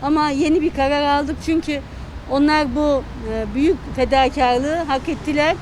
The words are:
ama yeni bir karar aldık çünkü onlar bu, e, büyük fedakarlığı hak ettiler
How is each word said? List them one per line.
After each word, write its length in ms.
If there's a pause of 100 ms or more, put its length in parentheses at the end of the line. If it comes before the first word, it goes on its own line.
ama 260
yeni 320
bir 120
karar 460
aldık 160 (100)
çünkü 340 (520)
onlar 440
bu, 280 (300)
e, 220
büyük 220 (180)
fedakarlığı 800
hak 340
ettiler 520